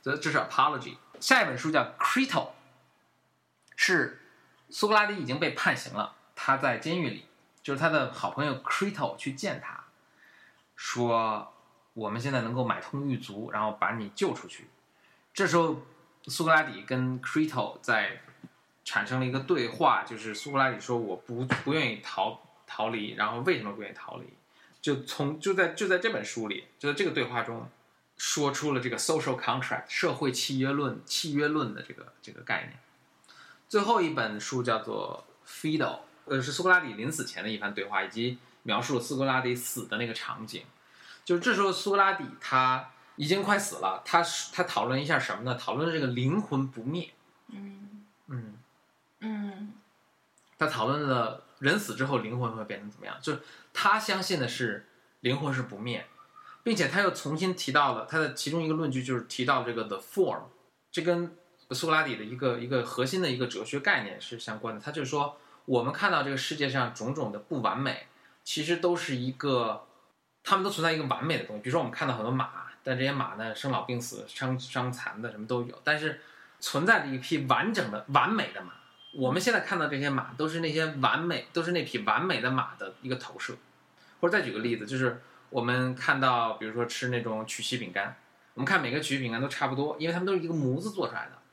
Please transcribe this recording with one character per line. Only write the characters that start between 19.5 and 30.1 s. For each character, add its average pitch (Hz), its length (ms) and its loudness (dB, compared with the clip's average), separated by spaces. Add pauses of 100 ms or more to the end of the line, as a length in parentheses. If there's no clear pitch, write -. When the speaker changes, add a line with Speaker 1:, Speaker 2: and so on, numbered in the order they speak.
Speaker 1:
话， 117 360 4
就 117 120 -10
是 107 180 -8
苏 143 180 -8
格 139 80 2
拉 131 100 6
底 107 100 -4
说 123 180 0
我 101 200 -2
不， 120 260 -6 (220)
不 139 80 0
愿 135 180 0
意 104 120 -8
逃， - 360 -2 (280)
逃 110 220 -2
离， 107 260 -4
然 107 160 2
后 117 80 -4
为 156 180 2
什 107 80 -6
么 101 80 -6
不 107 80 -10
愿 98 100 -10
意 - 40 -16
逃 - 220 -12
离？ - 140 -16 (480)
就 135 220 0
从， 151 380 -4
就 190 160 2
在， 175 140 4
就 175 180 -2
在 180 100 4
这 226 140 0
本 107 120 -4
书 107 240 -6
里， 98 200 -6 (100)
就 143 100 -2
在 143 80 2
这 196 80 0
个 170 60 4
对 131 140 0
话 120 180 -2
中 117 260 -6 (480)
说 143 360 0
出 143 220 -2
了 127 60 2
这 120 100 -2
个 113 80 -4
social 151 420 0
contract， - 480 -2
社 160 260 0